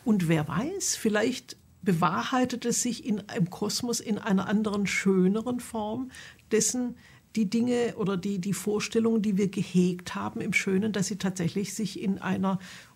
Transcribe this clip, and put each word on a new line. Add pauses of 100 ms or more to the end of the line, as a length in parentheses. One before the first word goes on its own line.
Und
wer
weiß,
vielleicht (240)
bewahrheitet
es
sich
in, (120)
im
Kosmos
in
einer
anderen,
schöneren
Form (400)
dessen, (380)
die
Dinge
oder
die,
die
Vorstellungen,
die
wir
gehegt
haben
im
Schönen,
dass
sie
tatsächlich
sich
in
einer (360)